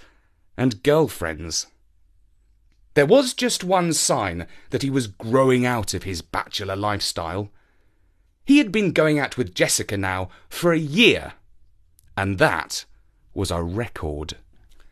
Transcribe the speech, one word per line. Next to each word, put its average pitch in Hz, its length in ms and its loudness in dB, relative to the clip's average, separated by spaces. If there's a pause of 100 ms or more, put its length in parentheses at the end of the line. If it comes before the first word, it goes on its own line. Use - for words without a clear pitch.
(580)
and 120 240 0
girlfriends. 85 840 0 (1300)
There 143 140 6
was 247 260 6
just - 320 -2
one 180 300 2
sign 95 520 -2 (240)
that 117 120 -2
he 135 80 -2
was 131 160 0
growing 123 580 2
out 117 300 -2
of 90 80 -4
his 85 180 -8
bachelor - 560 -6
lifestyle. 101 760 -4 (920)
He 277 140 6
had 254 120 2
been 202 220 0
going 156 260 2
out 135 200 -4
with 113 160 -4
Jessica 110 420 0
now 95 320 -4 (220)
for 170 220 0
a 160 60 2
year, 147 540 2 (840)
and 98 240 -2
that 101 460 0 (480)
was 95 180 -4
a 85 120 -2
record. 85 720 -6 (560)